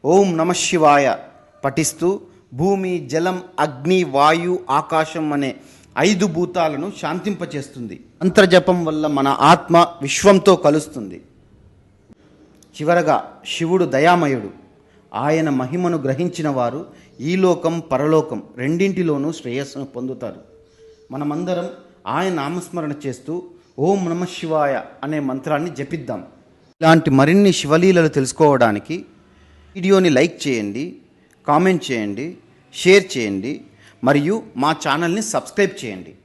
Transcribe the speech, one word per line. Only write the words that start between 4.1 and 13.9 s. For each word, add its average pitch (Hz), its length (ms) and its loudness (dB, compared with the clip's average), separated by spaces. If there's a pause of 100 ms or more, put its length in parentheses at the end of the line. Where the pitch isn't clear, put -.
ఆకాశం 156 640 -2
అనే 143 220 -4 (440)
ఐదు 190 280 2
భూతాలను 160 760 -4
శాంతింపచేస్తుంది. 156 1040 -8 (180)
మంత్రజపం 180 640 4
వల్ల 156 220 -2
మన 139 220 0
ఆత్మ 165 580 4 (160)
విశ్వంతో 190 540 4
కలుస్తుంది. 135 640 -2 (1600)
చివరగా 156 360 2 (300)
శివుడు 175 380 0
దయామయుడు. 139 680 2 (640)